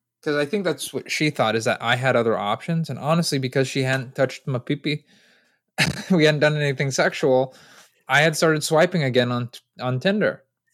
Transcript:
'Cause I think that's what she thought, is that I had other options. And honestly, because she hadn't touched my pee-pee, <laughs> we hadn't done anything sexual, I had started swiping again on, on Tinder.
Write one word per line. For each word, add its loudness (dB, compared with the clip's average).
'Cause -2
I 0
think -4
that's -4
what -8
she 0
thought, 0
is -2
that 0
I 0
had 2
other 2
options. -2
And -8
honestly, 0
because 0
she -4
hadn't -4
touched -2
my -2
pee-pee, -6
<laughs> -2
we 4
hadn't 4
done 2
anything -2
sexual, 2
I 4
had 2
started 2
swiping 2
again 2
on, -6
on -4
Tinder. -2